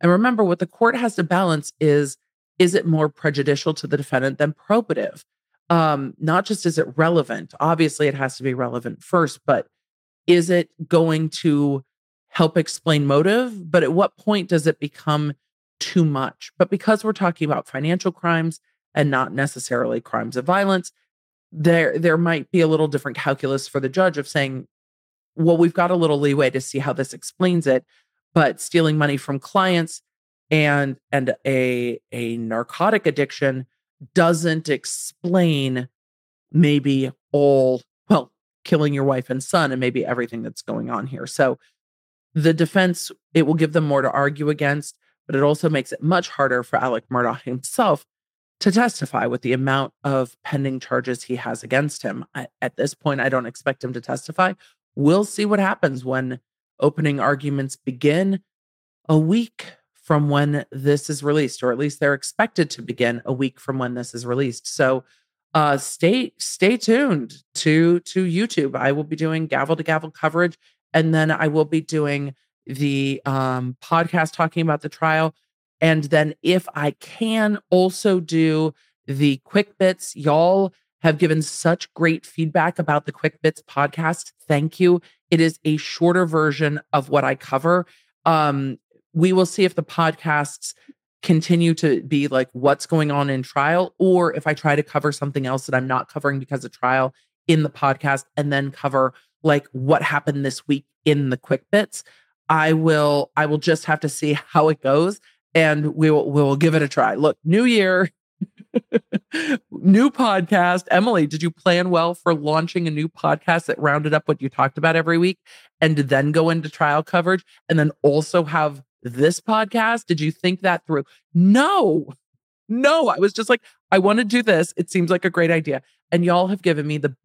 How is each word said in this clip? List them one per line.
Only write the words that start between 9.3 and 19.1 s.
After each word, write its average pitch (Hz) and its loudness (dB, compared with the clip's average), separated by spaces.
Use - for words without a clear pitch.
but 123 0
is 170 6
it 175 0
going 160 2
to 143 0
help 160 0
explain 151 0
motive? 185 0
But 170 4
at 143 0
what 180 0
point 208 -2
does 156 0
it 160 2
become 151 -4
too - 0
much? 139 -4
But 180 2
because 214 0
we're 220 -2
talking 175 -2
about - -4
financial 170 -2
crimes 165 -2
and 147 0